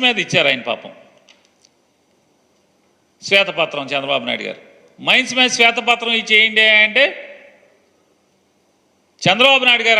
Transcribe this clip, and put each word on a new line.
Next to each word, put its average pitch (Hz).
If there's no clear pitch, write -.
మీద 247
ఇచ్చారు 151
ఆయన 127
పాపం -
శ్వేతపత్రం 160
చంద్రబాబు 135
నాయుడు 107
గారు. 95
మైన్స్ 240
మీద 254
శ్వేతపత్రం 233
ఇచ్చేయండి 220
అంటే 202
చంద్రబాబు 254
నాయుడు 240
గారు 220